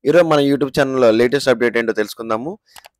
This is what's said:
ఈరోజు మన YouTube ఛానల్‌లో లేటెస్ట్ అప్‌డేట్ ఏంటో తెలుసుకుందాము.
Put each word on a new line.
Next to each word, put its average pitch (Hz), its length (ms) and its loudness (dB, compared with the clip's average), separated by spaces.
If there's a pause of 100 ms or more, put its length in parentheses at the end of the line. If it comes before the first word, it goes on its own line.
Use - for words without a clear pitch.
ఈరోజు 165 240 4
మన 151 120 2
YouTube 139 320 0
ఛానల్‌లో 131 400 0
లేటెస్ట్ 123 380 0
అప్‌డేట్ 117 260 0
ఏంటో 113 160 -2
తెలుసుకుందాము. 113 580 -6 (500)